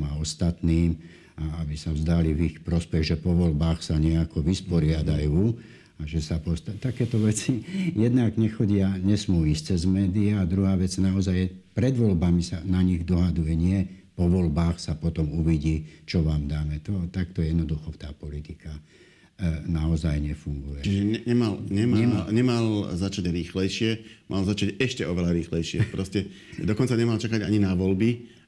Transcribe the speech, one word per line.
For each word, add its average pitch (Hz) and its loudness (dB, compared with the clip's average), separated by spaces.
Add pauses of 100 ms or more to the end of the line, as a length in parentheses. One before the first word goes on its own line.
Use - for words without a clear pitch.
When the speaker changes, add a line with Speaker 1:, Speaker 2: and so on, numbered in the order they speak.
Speaker 1:
a 73 -4
ostatným, 82 0 (400)
a 78 -6
aby 76 -4
sa 80 -6
vzdali 80 2
v 80 0
ich - -20
prospech, 85 0
že 78 0
po 90 0
voľbách 82 2
sa 78 0
nejako 80 2
vysporiadajú 78 0 (400)
a 78 -8
že 80 -2
sa 82 -2
posta-, 92 -4
takéto 120 -2
veci 110 0 (240)
jednak 113 2
nechodia, 101 2
nesmú 95 2
ísť 76 0
cez 85 0
médiá. 98 2
A 90 2
druhá 95 2
vec, 92 0
naozaj 95 2 (240)
pred 123 2
voľbami 87 4
sa 85 -8
na 92 2
nich 90 2
dohaduje, 85 2
nie 92 2 (320)
po 87 2
voľbách 85 2
sa - -4
potom 80 -2
uvidí, 78 0 (240)
čo 85 2
vám 76 0
dáme. 76 -4
To, 90 -4
takto 87 -4
jednoducho 80 -2
tá 73 -12
politika, 76 -12
e, 73 -12 (880)
naozaj 78 0
nefunguje. 71 -6
Speaker 2:
Čiže 101 0
ne-, 110 -2
nemal, 120 0
nemal, 104 2
Speaker 1:
Nemal. 113 2
Speaker 2:
nemal 120 2 (300)
začať 92 -2
rýchlejšie, 95 -4
mal 95 0
začať 101 -2
ešte 117 -2
oveľa 87 0
rýchlejšie. 82 -2
Speaker 1:
<laughs> - -10
Speaker 2:
Proste 95 -4 (320)
dokonca 113 0
nemal 117 2
čakať 107 -2
ani 104 2
na 92 2
voľby 98 0 (160)